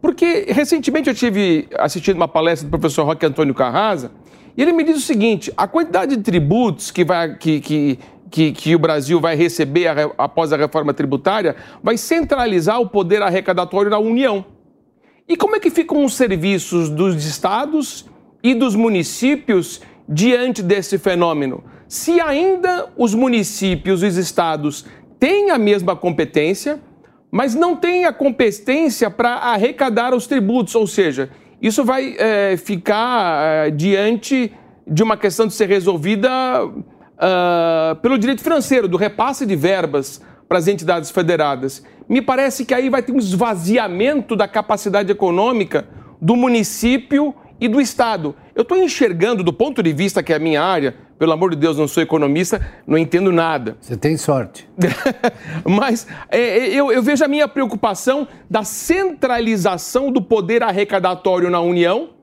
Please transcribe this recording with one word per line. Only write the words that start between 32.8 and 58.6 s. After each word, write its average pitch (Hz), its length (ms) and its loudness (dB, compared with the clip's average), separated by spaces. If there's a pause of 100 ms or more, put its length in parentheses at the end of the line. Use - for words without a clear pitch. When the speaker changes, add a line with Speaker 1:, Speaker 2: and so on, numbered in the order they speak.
Speaker 1:
é, 156 240 0
diante 202 800 0 (340)
de 156 160 0
uma 220 140 2
questão 214 320 0
de 185 60 -6
ser 208 160 0
resolvida, 196 600 0 (880)
ah, 165 840 2
pelo 254 160 2
direito 233 260 -2
financeiro, 262 460 0
do 175 80 0
repasse 220 480 -2
de 196 100 0
verbas 151 680 -2 (280)
pras 170 180 2
entidades 170 420 0
federadas. 147 720 0 (260)
Me 254 140 2
parece 269 440 -2
que 262 80 0
aí 254 160 0
vai 254 120 0
ter 247 120 -4
um 269 40 2
esvaziamento 214 1160 0
da 202 120 0
capacidade 202 600 -2
econômica 190 800 0 (340)
do 175 140 4
município 247 960 0 (260)
e 233 80 -2
do 220 120 2
Estado. 214 560 0 (180)
Eu - 120 0
tô 359 100 -2
enxergando, 226 640 2
do 170 120 0
ponto 254 280 -2
de 165 120 2
vista 180 280 -2
que 165 120 0
é - 20 2
a 151 40 0
minha 156 220 0
área, 160 340 0 (220)
pelo 165 140 2
amor 170 200 2
de 165 40 -2
Deus, 151 220 0
não 151 100 0
sou 165 160 0
economista, 160 560 0 (260)
não 151 120 2
entendo 175 340 2
nada. 156 480 0
Speaker 2:
Você - 160 -10
tem 147 220 -2
sorte. - 520 -4 (480)
Speaker 1:
<laughs> 160 460 -6
Mas, 220 420 0 (240)
é, - 100 0
é, 233 340 2
eu, 277 180 2
eu 254 100 2
vejo 277 220 2
a 302 40 2
minha 285 200 2
preocupação 247 800 -2 (220)
da 214 160 -2